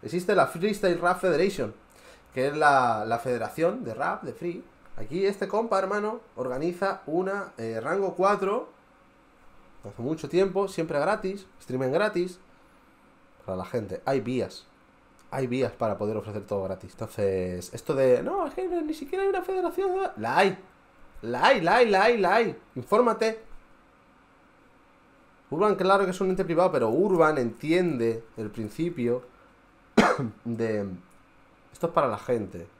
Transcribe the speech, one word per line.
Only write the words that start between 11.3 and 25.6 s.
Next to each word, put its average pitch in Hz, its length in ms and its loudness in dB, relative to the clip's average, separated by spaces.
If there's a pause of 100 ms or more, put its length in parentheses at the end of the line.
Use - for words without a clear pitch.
streaming 127 320 -4
gratis. 180 480 -2 (1040)
Para 95 120 -4
la 90 80 -6
gente, 95 400 -6
hay 135 160 0
vías. 120 440 -4 (640)
Hay 135 160 -4
vías 123 260 -2
para 107 280 -2
poder 107 180 -2
ofrecer 104 300 -8
todo 98 160 -2
gratis. 92 300 -8
Entonces, 92 840 -4
esto - 180 -4
de, 131 300 4
"No, 339 240 -2
es - 80 -10
que 370 120 -4
ni 320 280 -4
siquiera 370 280 -6
hay 392 60 2
una 370 140 -2
federación", 370 480 -2 (240)
la 127 200 -4
hay. 190 220 4 (640)
La 123 240 -2
hay, 247 160 6
la 170 140 4
hay, 240 160 6
la 190 120 6
hay, 233 140 6
la 185 200 4
hay. 220 220 0 (140)
Infórmate. 220 720 2 (2000)
Urban, 190 260 2